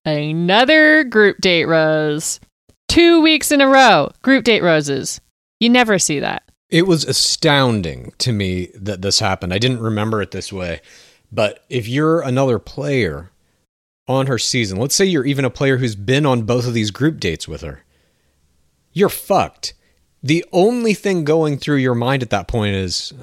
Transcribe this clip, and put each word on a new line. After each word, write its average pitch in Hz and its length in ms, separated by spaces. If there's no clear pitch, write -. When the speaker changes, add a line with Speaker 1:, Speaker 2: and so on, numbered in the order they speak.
Speaker 1:
another 202 1000
group 214 360
date 170 240
rose. 156 760
Two 339 320
weeks 311 300
in 285 100
a 269 80
row, 240 420
group 254 220
date 220 180
roses. 151 580
You 233 120
never 233 280
see 143 220
that. - 240
Speaker 2:
It 170 180
was 160 180
astounding 113 1120
to 123 140
me 92 440
that 95 260
this 98 160
happened. 92 340
I 98 60
didn't 123 220
remember 107 420
it - 80
this 95 220
way. 87 280
But 104 360
if 117 200
you're 156 320
another 131 380
player 107 720
on 131 200
her 127 120
season, 104 400
let's 135 160
say 196 100
you're 160 220
even 139 180
a 120 60
player 135 280
who's 117 180
been 131 300
on 123 160
both 120 240
of 120 80
these 107 160
group 143 280
dates 82 300
with 80 140
her, 71 220
you're 185 160
fucked. - 640
The 160 300
only 220 420
thing 180 300
going 151 340
through 147 180
your 127 180
mind 123 280
at 113 80
that 95 180
point 104 260
is, 92 380